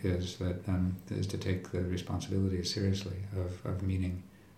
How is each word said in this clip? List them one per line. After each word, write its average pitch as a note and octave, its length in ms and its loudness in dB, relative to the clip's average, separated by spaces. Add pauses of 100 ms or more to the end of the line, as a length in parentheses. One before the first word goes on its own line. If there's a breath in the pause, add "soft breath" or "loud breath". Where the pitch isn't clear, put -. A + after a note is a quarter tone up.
is F2+ 340 2
that, F#2 320 -2
um, F#2 260 4 (140)
is G2+ 180 0
to G2 100 -2
take F#2+ 340 -2
the F2+ 100 0
responsibility F#2 840 0
seriously G2 540 2 (180)
of, F2+ 300 -2
of F#2+ 160 0
meeting, F#2 420 2 (340 loud breath)